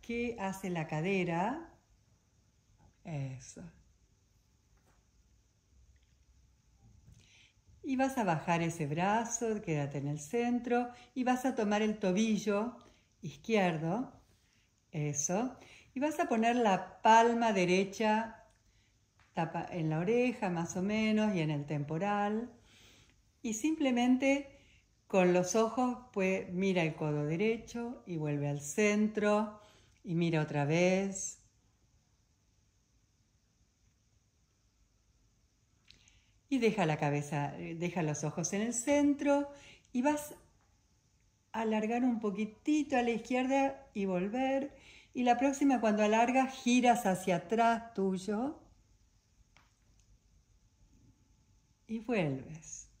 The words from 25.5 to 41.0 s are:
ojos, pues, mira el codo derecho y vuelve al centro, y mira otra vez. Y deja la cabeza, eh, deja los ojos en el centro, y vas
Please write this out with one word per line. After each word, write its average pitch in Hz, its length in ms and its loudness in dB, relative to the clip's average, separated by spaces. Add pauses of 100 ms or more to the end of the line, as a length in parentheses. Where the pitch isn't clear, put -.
ojos, 226 440 0 (140)
pues, 190 400 -2
mira 185 300 0
el 156 140 0
codo 147 300 -2
derecho 226 800 -4
y 175 100 -8
vuelve 147 320 -2
al 143 120 -4
centro, 208 1000 2 (420)
y 170 120 -6
mira 165 280 2
otra 147 220 -2
vez. 185 720 0 (4000)
Y 269 100 0
deja 208 280 2
la 151 100 2
cabeza, 143 640 -2
eh, 170 160 -10
deja 170 280 -4
los 151 220 -2
ojos 160 280 -4
en 202 100 -2
el 240 120 -4
centro, 285 760 2 (440)
y 247 100 0
vas 294 320 0 (1160)